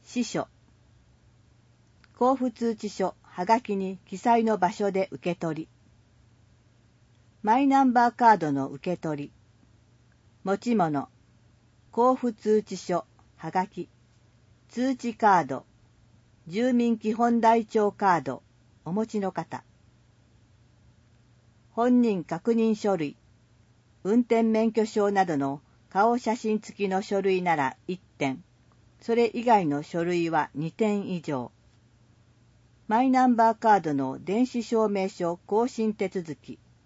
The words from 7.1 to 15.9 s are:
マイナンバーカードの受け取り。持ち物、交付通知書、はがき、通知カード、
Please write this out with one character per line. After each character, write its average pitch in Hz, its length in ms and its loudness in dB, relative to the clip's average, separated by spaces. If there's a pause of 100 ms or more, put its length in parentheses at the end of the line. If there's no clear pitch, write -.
マ 220 160 2
イ 285 80 2
ナ 269 160 4
ン 254 100 2
バ 240 180 4
ー - 40 -20
カ 233 160 6
ー 208 80 6
ド 156 120 -2
の 139 180 -2
受 156 260 -6
け - 20 -14
取 147 280 -6
り。 - 60 -18 (1120)
持 196 140 -2
ち 240 160 -2
物、 160 360 0 (880)
交 254 240 2
付 240 140 -2
通 214 300 0
知 - 120 -10
書、 175 300 -4 (300)
は 160 160 -12
が 185 160 -2
き、 - 200 -14 (840)
通 254 260 -2
知 240 180 -8
カ 196 280 4
ー 147 40 -2
ド、 131 200 -8 (840)